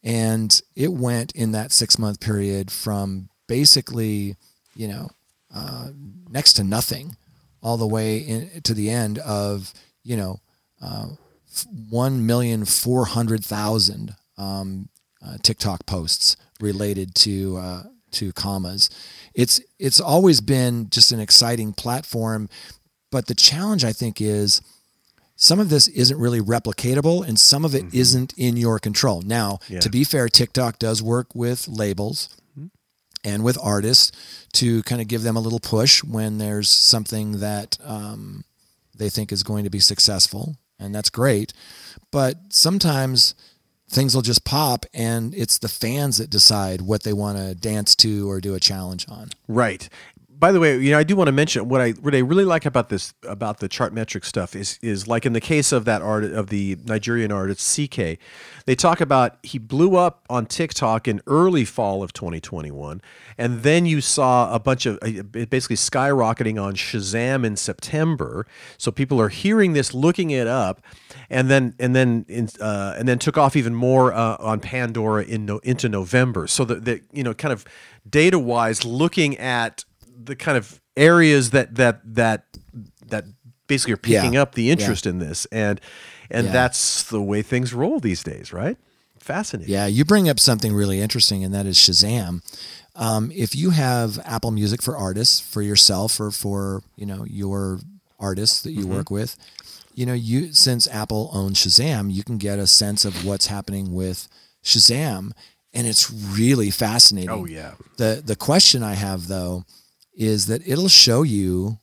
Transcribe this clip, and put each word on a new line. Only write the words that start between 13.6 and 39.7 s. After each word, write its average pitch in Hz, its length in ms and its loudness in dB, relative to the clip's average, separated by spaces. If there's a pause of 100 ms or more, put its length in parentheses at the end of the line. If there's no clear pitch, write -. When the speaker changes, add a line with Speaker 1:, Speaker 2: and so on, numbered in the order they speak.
Speaker 1:
um, 98 520 -10 (320)
uh, - 220 -16
TikTok 98 420 -4
posts - 520 -2 (240)
related 101 560 -4
to, 95 400 0
uh, 90 260 -10 (300)
to 95 200 -6
Commas. 98 560 -4 (460)
It's, - 260 2 (200)
it's 135 200 4
always 170 400 6
been 120 500 0
just - 200 6
an 117 80 0
exciting 110 540 4
platform, 113 760 -4 (640)
but 127 160 -2
the - 80 -4
challenge, 180 500 2
I 113 80 0
think, 113 280 -4
is 104 420 0 (760)
some 180 200 6
of 196 100 2
this 147 180 6
isn't 123 300 2
really 120 220 2
replicatable 123 840 0
and 110 120 0
some 143 260 6
of 143 100 0
it 120 120 0
Speaker 2:
Mm-hmm. 90 100 -4
Speaker 1:
isn't 127 400 2
in 123 200 0
your 117 220 2
control. 104 440 0
Now, 101 360 -2 (100)
Speaker 2:
Yeah. 92 120 -6
Speaker 1:
to 98 100 2
be 120 140 2
fair, 127 240 0
TikTok 120 500 0
does 110 240 -2
work 117 320 -2
with 120 340 -4
labels 107 600 -4 (280)
Speaker 2:
Mm-hmm. 143 100 -16 (580)
Speaker 1:
and 104 200 -4
with 127 160 2
artists 104 520 2 (420)
to 117 300 2
kind 123 160 -4
of 110 80 -6
give 113 140 -4
them 113 140 0
a 113 40 0
little 113 200 -2
push 113 420 2
when 110 360 -4
there's 104 320 -2
something 107 680 2
that, 104 460 -6
um, 104 600 -14 (520)
they 107 140 -4
think 107 200 -4
is 98 140 -8
going 104 200 -4
to 98 60 -6